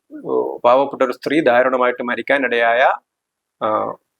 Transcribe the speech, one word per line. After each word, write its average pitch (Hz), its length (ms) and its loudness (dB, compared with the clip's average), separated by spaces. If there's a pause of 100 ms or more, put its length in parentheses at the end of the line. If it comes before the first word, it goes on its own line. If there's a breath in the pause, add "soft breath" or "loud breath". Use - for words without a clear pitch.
(120)
ഏഹ്, 135 520 -4
പാവപ്പെട്ട 131 380 2
ഒരു 123 100 -2
സ്ത്രീ 143 280 -2
ദാരുണമായിട്ട് 123 640 2
മരിക്കാനിടയായ, 120 920 0 (680)
ആ, 107 300 -2 (260)